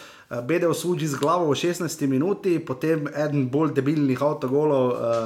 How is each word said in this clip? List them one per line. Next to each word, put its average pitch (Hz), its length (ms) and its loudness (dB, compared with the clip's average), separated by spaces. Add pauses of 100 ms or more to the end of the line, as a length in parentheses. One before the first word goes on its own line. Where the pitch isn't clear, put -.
(240)
Eh, 120 180 -8
Bedel 165 320 0
Suđi 160 320 -2
z 143 100 -2
glavo 165 300 2
v 139 100 2
šestnajsti 165 520 -2
minuti, 170 500 0
potem 151 500 -2
eden 143 380 0
bolj 143 260 0
debilnih 139 460 2
avtogolov, 143 680 2
eh, 120 80 0 (300)